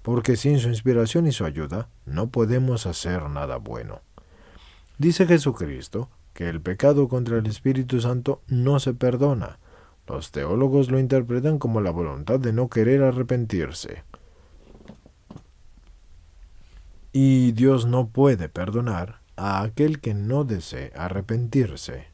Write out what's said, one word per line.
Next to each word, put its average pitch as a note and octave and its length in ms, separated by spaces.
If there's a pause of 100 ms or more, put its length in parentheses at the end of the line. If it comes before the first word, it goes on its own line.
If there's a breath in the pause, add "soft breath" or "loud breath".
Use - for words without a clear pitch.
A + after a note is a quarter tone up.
porque A#2+ 340
sin C#3+ 220
su A#2+ 120
inspiración A#2 580
y C#3+ 40
su G2 140
ayuda D#2 440 (180)
no F#2 240
podemos A#2+ 560
hacer E2+ 420
nada C#2+ 280
bueno. A1+ 440 (960 soft breath)
Dice E3+ 300
Jesucristo C#3 840 (240)
que E2+ 160
el E2 100
pecado C#3 480
contra A#2 300
el A2 80
Espíritu B2+ 560
Santo B2 460
no C3 320
se B2+ 160
perdona. B2 640 (480 soft breath)
Los C#2+ 240
teólogos B2 580
lo C3 80
interpretan C3 600
como A2+ 220
la F2+ 100
voluntad E2 480
de A#2+ 120
no B2 160
querer B2 360
arrepentirse. A#2+ 1000 (3000 soft breath)
Y C3 400
Dios B2 340
no B2 220
puede A2 420
perdonar G2+ 720 (140)
a G2 260
aquel C#3+ 380
que A2 140
no A2+ 300
desee - 520
arrepentirse. G2 1200